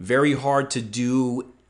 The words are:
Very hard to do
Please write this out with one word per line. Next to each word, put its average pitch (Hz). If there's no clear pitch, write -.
Very 135
hard 139
to 123
do 123